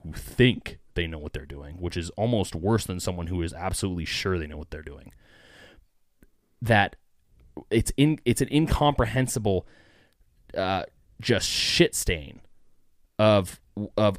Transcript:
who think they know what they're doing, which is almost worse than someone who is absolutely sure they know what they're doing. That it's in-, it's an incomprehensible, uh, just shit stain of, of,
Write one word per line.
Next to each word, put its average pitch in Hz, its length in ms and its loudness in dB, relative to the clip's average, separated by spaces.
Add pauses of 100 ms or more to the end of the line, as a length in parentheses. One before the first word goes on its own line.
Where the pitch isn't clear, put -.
who - 120 -12
think - 640 0 (160)
they 87 120 -2
know 80 120 -8
what 76 160 -12
they're 71 100 -10
doing, 71 320 -14
which 87 220 -6
is 85 180 -6
almost 110 380 0
worse 101 320 2
than 90 140 -6
someone 87 260 -4
who 87 160 -2
is 85 100 -4
absolutely 90 540 -4
sure 92 320 -2
they 78 80 -4
know 76 100 -12
what 78 140 -12
they're 76 100 -12
doing. 71 320 -18 (1500)
That 110 340 4 (760)
it's 113 260 2
in-, 147 280 4
it's 113 160 2
an 131 120 0
incomprehensible, 127 1120 2 (920)
uh, 92 280 -2 (360)
just - 280 2
shit - 460 2
stain 78 460 -4 (800)
of, 107 420 4 (360)
of, 104 220 2